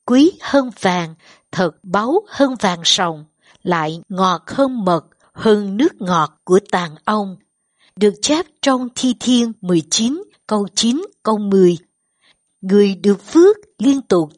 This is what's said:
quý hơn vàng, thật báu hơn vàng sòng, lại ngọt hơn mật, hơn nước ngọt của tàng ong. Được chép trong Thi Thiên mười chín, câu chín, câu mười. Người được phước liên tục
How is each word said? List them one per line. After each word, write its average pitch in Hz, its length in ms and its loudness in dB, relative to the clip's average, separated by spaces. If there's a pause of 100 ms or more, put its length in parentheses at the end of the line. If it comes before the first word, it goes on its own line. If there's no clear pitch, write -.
quý 277 340 4
hơn 262 300 0 (100)
vàng, 175 340 -4 (380)
thật 175 180 -2 (120)
báu 220 460 -2
hơn 262 320 0
vàng 175 240 -2
sòng, 165 400 -2 (380)
lại 165 460 -4
ngọt 185 380 -2
hơn 262 380 -2
mật, 170 200 0 (280)
hơn 202 440 0
nước 302 240 2
ngọt 175 320 -2 (120)
của 185 160 4 (100)
tàng 175 240 -4 (100)
ong. 202 320 -4 (600)
Được 202 260 2
chép 311 240 -2 (160)
trong 254 320 0
Thi 254 260 -2
Thiên 233 400 0
mười 180 300 0
chín, 269 320 -2 (240)
câu 202 280 -2
chín, 240 280 -2 (200)
câu 214 160 -2
mười. 190 380 4 (840)
Người 196 340 2
được 190 280 -2
phước 381 340 4 (220)
liên 269 240 0
tục 160 360 0